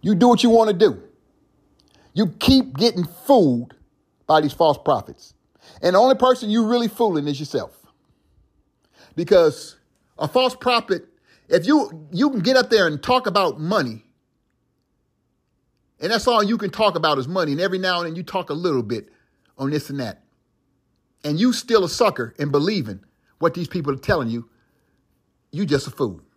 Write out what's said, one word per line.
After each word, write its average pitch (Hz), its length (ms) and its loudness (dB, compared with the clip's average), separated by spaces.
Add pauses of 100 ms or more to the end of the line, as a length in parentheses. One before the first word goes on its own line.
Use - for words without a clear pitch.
You 196 120 0
do 233 140 4
what 240 140 4
you 240 80 4
wanna 220 220 4
do. 175 300 2 (1080)
You 202 140 0 (140)
keep 262 360 2
getting 180 280 0
fooled 147 720 2 (520)
by 156 140 4
these 151 120 -2
false 151 260 2
prophets. - 560 -6 (460)
And 180 140 0
the 196 60 6
only 254 160 4
person 254 340 2
you 220 160 2
really 233 220 0
fooling 165 400 -2
is 135 100 -6
yourself. 139 400 -8 (1400)
Because 170 640 2 (420)
a 156 80 -4
false 254 300 0
prophet, 233 500 -2 (420)
if 170 180 2
you, 202 440 0
you 226 200 0
can 247 100 -4
get 254 160 2
up 254 120 2
there 202 200 2
and 147 120 -6
talk 247 280 0
about 175 320 -2
money, 151 440 -4 (2000)
and 175 100 -4
that's 226 160 0
all 233 160 4
you 208 160 0
can 202 120 -6
talk 202 260 0
about 156 220 0
is 127 100 -6
money, 170 240 -2
and 147 80 -4
every 185 180 -2
now 185 200 -2
and 170 100 -6
then 165 80 -10
you 180 80 -10
talk 180 260 -8
a 143 40 -4
little 156 280 -2
bit 110 260 -8 (480)
on 135 140 -6
this 147 180 -4
and 139 120 -8
that, 113 240 -10 (1000)
and 147 160 -4
you 240 140 2
still 220 320 0
a 170 40 -4
sucker 131 500 -2
and 147 120 -4
believing 143 500 -2 (380)
what 160 160 -2
these 175 140 -8
people 147 240 -6
are 135 60 -6
telling 151 300 -2
you, 113 200 -8 (1040)
you 180 120 -6
just 139 220 -2
a 143 40 -14
fool. 107 300 -6 (160)